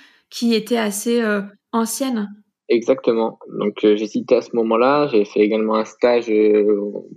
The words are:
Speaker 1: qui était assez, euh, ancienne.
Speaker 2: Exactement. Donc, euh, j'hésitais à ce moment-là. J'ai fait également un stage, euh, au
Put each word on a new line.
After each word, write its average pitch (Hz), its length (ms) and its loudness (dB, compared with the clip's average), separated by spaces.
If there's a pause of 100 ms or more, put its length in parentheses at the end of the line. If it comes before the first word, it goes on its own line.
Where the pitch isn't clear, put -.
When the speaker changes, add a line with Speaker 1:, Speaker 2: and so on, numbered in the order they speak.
(300)
Speaker 1:
qui 233 260 -2
était 220 220 -2
assez, 226 440 -2
euh, 208 200 -2 (300)
ancienne. 226 580 -4 (400)
Speaker 2:
Exactement. 113 680 0 (220)
Donc, 104 240 -6
euh, 107 140 4
j'hésitais 113 400 0
à 113 40 2
ce - 140 -8
moment-là. 120 520 2
J'ai 107 180 2
fait 101 160 0
également 110 340 0
un 110 80 0
stage, 120 460 0
euh, 107 500 4
au 101 260 -8 (120)